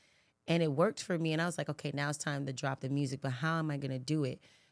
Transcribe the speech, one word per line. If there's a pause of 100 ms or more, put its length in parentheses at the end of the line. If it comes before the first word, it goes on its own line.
(480)
And
it
worked
for
me.
And
I
was
like,
"Okay,
now
it's
time
to
drop
the
music,
but
how
am
I
gonna
do
it?" (320)